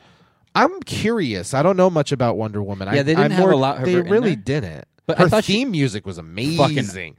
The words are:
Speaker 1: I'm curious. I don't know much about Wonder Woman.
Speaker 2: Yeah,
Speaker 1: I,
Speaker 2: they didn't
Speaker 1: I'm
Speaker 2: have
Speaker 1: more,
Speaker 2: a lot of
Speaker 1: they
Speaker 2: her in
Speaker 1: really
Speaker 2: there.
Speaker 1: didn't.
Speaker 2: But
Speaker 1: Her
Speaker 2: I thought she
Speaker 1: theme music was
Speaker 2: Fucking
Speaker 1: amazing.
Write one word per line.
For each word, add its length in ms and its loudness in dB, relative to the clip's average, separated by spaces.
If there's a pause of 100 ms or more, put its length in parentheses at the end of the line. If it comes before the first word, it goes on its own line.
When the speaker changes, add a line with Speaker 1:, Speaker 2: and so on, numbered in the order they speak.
(540)
Speaker 1:
I'm 280 0
curious. 720 -4
I 80 2
don't 160 4
know 100 6
much 240 0
about 240 0
Wonder 260 -6
Woman. 260 -8
Speaker 2:
Yeah, 120 0
Speaker 1:
I, 40 2
Speaker 2:
they 80 0
didn't 120 4
Speaker 1:
I'm 60 2
Speaker 2:
have 100 0
Speaker 1:
more, 120 6
Speaker 2:
a 40 4
lot 220 0
of 60 -4
Speaker 1:
they 100 0
Speaker 2:
her 60 2
in 100 -2
Speaker 1:
really 240 2
Speaker 2:
there. 260 -4
Speaker 1:
didn't. 240 -10 (220)
Speaker 2:
But 120 -4
Speaker 1:
Her 60 8
Speaker 2:
I 40 6
thought 160 2
she 100 0
Speaker 1:
theme 180 0
music 340 -2
was 120 -10
Speaker 2:
Fucking 120 -14
Speaker 1:
amazing. 880 -2